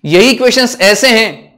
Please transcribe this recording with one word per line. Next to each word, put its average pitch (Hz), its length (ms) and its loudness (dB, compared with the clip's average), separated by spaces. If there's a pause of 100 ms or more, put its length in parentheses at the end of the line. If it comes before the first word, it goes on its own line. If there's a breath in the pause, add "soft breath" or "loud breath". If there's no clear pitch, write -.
यही 185 320 2
क्वेश्चंस 247 460 -2
ऐसे 202 280 0
हैं 220 220 0 (260)